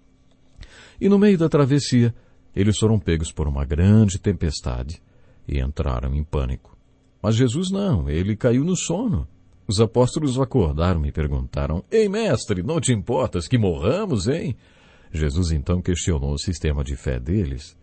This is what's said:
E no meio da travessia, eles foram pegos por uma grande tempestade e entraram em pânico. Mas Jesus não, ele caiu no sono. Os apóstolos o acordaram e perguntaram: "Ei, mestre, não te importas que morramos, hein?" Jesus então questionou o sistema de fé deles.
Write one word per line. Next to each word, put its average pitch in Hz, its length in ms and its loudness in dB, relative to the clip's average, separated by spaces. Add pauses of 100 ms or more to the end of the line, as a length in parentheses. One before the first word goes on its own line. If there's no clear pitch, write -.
(1000)
E 190 120 2
no 202 80 6
meio 202 180 6
da 160 120 2
travessia, 127 640 2 (420)
eles 101 220 2
foram 110 200 4
pegos 82 320 0
por 78 160 -4
uma 69 200 -2
grande 95 520 4
tempestade 73 840 -4 (440)
e 71 140 -4
entraram 67 540 -4
em 73 100 -2
pânico. 65 520 -6 (460)
Mas 110 140 0
Jesus 135 340 0
não, 180 380 0
ele 92 260 -2
caiu 127 300 0
no 180 100 -2
sono. 170 540 -4 (380)
Os 95 120 -2
apóstolos 123 600 2
o 139 40 0
acordaram 85 640 0
e 71 80 -4
perguntaram: 71 800 -4
"Ei, 220 180 2
mestre, 170 540 -2
não 104 180 -2
te 120 140 2
importas 104 520 -2
que 123 120 0
morramos, 104 680 0
hein?" 139 300 -4 (560)
Jesus 78 400 0
então 87 300 -2
questionou 76 500 -2
o 71 60 -4
sistema 76 440 -4
de 69 140 -6
fé 62 240 -4
deles. 69 640 -4